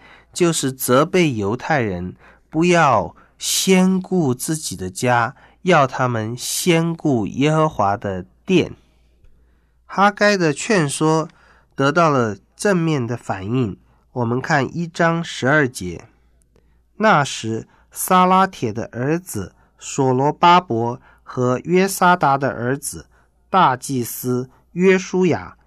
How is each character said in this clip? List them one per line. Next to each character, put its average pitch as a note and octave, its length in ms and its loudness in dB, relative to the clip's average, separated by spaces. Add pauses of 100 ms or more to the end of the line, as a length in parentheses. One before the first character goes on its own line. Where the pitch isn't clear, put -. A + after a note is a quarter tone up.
(320)
就 E3+ 220 2
是 C3+ 180 -2
责 C3 340 2
备 F3 280 0
犹 G#2+ 240 -2
太 D3 240 -2
人 F2+ 340 -6 (340)
不 D#3 140 -2
要 C#3+ 500 2 (240)
先 F#3 640 0
顾 E3+ 320 0
自 D#3+ 220 -6
己 B2 220 -10
的 F#2 120 -8
家， A#2+ 460 -2 (280)
要 E3 220 4
他 B2+ 220 -2
们 A2+ 300 -4
先 E3 580 -2
顾 B2 320 0
耶 D3 240 0
和 D#3 160 2
华 G2+ 300 -2
的 F#2 280 -8 (200)
殿。 F3 260 2 (1120)
哈 G3 240 2
该 G#3 280 2
的 D#3+ 160 2
劝 E3 360 0
说 D#3 380 0 (480)
得 C#3 160 2
到 E3 180 4
了 A#2 280 0 (180)
正 G3+ 220 0
面 D#3 280 0
的 A#2+ 120 -6
反 F#2+ 280 -8
应， A2+ 320 -2 (360)
我 B2 120 -2
们 A#2+ 140 -2
看 C3+ 260 0 (100)
一 E3+ 120 -6
章 E3 340 0
十 - 280 -4
二 D3 180 2
节。 F2+ 380 -10 (880)
那 F#3+ 300 4
时， A2+ 420 -8 (240)
撒 F3+ 340 2
拉 F#3 220 4
铁 C3+ 240 -6
的 G#2 220 -8
儿 C#3 260 -2
子 G#2 340 -10 (240)
所 C3 360 0
罗 C#3 180 0
巴 F3 300 4
伯 A#2 400 -4 (220)
和 B2 420 -2
约 F#3 200 2
沙 F#3 300 2
达 C#3+ 220 2
的 C3+ 120 -2
儿 A#2+ 280 -4
子 - 300 -14 (420)
大 D#3+ 260 2
祭 B2+ 260 -6
司 B2 480 -6 (220)
约 F#3 260 2
书 F#3 300 -2
亚， F#2+ 400 -4